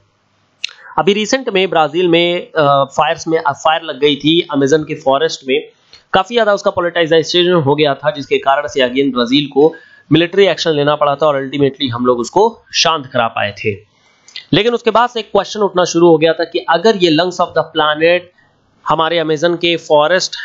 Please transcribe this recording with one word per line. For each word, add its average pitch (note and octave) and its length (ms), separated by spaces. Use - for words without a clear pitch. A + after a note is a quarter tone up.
अभी D#3+ 140
recent G#3+ 360
में F#3+ 220
ब्राजील D#3+ 380
में, F3 320
अ, C#3+ 440
fires D#3 440
में, D#3+ 100
अ, D3 140
fire D#3+ 300
लग D3 180
गई D3 160
थी D#3+ 360
अमेज़न C#3+ 300
के D3+ 120
फॉरेस्ट C#3+ 540
में, C#3 200
काफी F#3+ 220
ज्यादा G#3+ 200
उसका G3 160
पॉलिटिसाइजेशन E3+ 800
हो D3 220
गया D3 200
था, D3 160
जिसके C#3 280
कारण C#3 280
से C#3+ 140
again B2+ 340
ब्राजील B2 320
को D3 280
military E3+ 340
action E3 240
लेना D3 260
पड़ा C#3+ 180
था D3 120
और C#3 200
ultimately C#3 460
हम A#2+ 140
लोग B2 120
उसको G3 440
शांत D#3+ 320
करा A#2+ 220
पाए G#2 260
थे। G#2 120
लेकिन A3 220
उसके A3+ 160
बाद A#3 200
से A3+ 100
एक G#3 60
question G3+ 340
उठना F3+ 240
शुरू E3+ 240
हो D#3+ 100
गया D#3+ 140
था E3 120
कि E3+ 140
अगर F3 380
ये F3 200
lungs F3 240
of F3 60
the E3 180
planet D#3+ 440
हमारे D#3+ 300
अमेज़न D#3+ 360
के E3+ 220
forest D#3+ 680